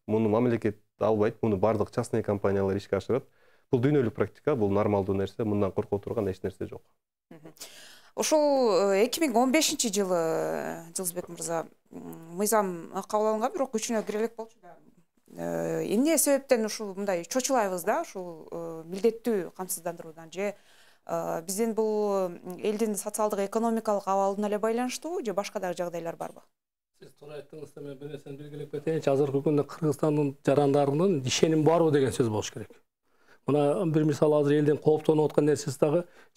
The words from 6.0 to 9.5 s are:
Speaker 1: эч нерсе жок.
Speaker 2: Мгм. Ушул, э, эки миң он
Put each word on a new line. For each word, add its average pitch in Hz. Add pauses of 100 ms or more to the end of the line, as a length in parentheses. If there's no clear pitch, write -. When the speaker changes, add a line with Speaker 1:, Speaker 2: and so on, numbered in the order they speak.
Speaker 1:
эч -
нерсе -
жок. - (480)
Speaker 2:
Мгм. - (600)
Ушул, 254
э, 202
эки 254
миң 285
он 254